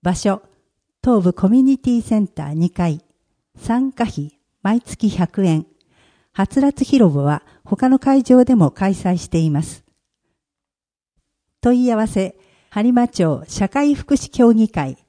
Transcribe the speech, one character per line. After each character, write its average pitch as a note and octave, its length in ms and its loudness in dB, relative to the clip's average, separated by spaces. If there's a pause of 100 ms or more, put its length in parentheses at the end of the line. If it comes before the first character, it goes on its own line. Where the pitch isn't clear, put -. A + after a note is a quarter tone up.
場 F3+ 120 -4
所、 F#3+ 280 -4 (600)
東 A3+ 200 2
部 F3+ 100 2
コ F#3+ 140 0
ミ A#3+ 120 4
ュ - 20 4
ニ C4 160 2
テ B3+ 140 -4
ィ A#3 100 0
セ A3 180 -2
ン G3+ 80 -2
タ D3 200 -12
ー D3 60 -8
二 E3 160 0
階。 E3 320 -4 (580)
参 B3+ 320 -2
加 A#3 120 -6
費、 D3 360 -8 (220)
毎 A3 200 -2
月 - 280 -4
百 F#3+ 360 -2
円。 D#3+ 200 0 (680)
は G3 140 -2
つ - 160 -2
ら C#4 100 2
つ - 120 -4
広 G#3+ 320 2
場 C#3+ 80 -2
は C#3+ 200 -2 (200)
他 B3+ 260 -2
の C4 80 4
会 C4+ 240 2
場 B3 240 4
で B3+ 100 2
も E3 140 4
開 F#3+ 240 -4
催 F3+ 240 -2
し - 100 -10
て E3 120 -2
い D#3+ 100 0
ま D3+ 140 -2
す。 - 200 -14 (1800)
問 B3 220 2
い B3 80 0
合 A3 60 0
わ A3 100 -2
せ、 F#3+ 300 -4 (340)
播 A#3 220 0
磨 A#3+ 140 2
町 D#3 400 -2
社 - 220 -4
会 C#4+ 260 0
福 - 200 -6
祉 - 140 -6
協 A#3 240 4
議 A3 160 2
会 C3+ 400 -8